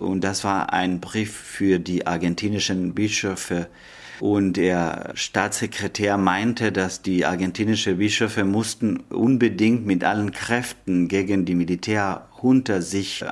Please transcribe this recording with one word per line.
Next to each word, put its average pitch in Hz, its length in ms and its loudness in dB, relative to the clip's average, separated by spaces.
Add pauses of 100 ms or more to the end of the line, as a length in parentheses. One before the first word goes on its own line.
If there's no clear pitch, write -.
Und 95 220 -2
das 98 200 -2
war 98 300 0
ein 92 260 0
Brief 101 340 -4
für - 460 0
die 87 260 -2
argentinischen 90 920 -2
Bischöfe. 95 720 -2 (520)
Und 101 340 2
der 87 600 0
Staatssekretär 101 1040 -2
meinte, 104 540 2
dass 92 300 -2
die 90 220 2
argentinischen 92 760 0
Bischöfe 107 460 0
mussten 107 640 0
unbedingt 113 760 2
mit 95 160 2
allen 104 300 0
Kräften 95 760 -2
gegen 98 380 0
die 90 100 -2
Militärjunta 101 1300 0
sich 95 520 -4